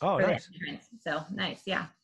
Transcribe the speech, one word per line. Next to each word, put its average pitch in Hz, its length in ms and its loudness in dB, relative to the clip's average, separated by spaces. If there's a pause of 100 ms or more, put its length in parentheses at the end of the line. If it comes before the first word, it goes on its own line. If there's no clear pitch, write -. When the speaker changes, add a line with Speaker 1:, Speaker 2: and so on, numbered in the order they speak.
Speaker 1:
Oh, 180 160 4
Speaker 2:
for 190 60 6
the 185 100 6
Speaker 1:
nice. - 220 -2
Speaker 2:
entrance. 156 320 -10 (200)
So 160 240 -2
nice. 190 360 -4
Yeah. 180 200 -2 (180)